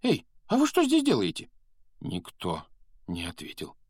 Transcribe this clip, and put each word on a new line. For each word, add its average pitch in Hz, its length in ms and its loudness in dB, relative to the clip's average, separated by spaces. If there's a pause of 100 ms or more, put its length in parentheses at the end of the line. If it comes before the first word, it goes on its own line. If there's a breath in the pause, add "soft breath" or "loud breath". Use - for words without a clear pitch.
Эй, 233 240 0 (220)
а 220 100 2
вы 285 100 6
что 349 160 2
здесь 294 200 4
делаете? 117 460 0 (520)
Никто 87 640 -6 (420)
не 87 180 -6
ответил. - 500 -12 (140)